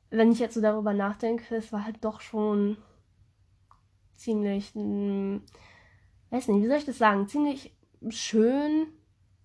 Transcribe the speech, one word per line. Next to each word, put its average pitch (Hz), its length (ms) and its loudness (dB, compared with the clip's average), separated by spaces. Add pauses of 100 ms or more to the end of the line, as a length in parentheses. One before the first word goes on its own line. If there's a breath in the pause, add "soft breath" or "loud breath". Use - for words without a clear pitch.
wenn 226 220 6
ich 233 80 2
jetzt 233 160 -2
so 226 60 -2
darüber 214 320 2
nachdenke, 226 600 -2
es 220 160 -6
war 208 140 -4
halt 214 180 -12
doch 214 160 -4
schon 208 580 0 (1400 soft breath)
ziemlich, 202 600 -4
mm, 202 600 -4 (920 soft breath)
weiß 247 180 -6
nicht, 202 160 4
wie 220 40 0
soll 277 100 2
ich 294 80 -4
das 254 120 -6
sagen, 202 300 4
ziemlich 285 480 -2 (340)
schön, 285 800 2 (580)